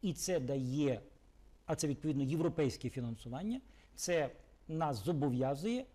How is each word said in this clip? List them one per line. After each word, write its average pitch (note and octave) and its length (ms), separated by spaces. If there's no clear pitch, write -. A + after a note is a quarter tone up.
і F#3+ 100
це F3 280
дає, C3 600
а D#3 100
це, D#3+ 100
відповідно, C#3+ 360
європейське C#3 680
фінансування, C3 720
це D#3+ 360
нас D3+ 360
зобов'язує C#3+ 800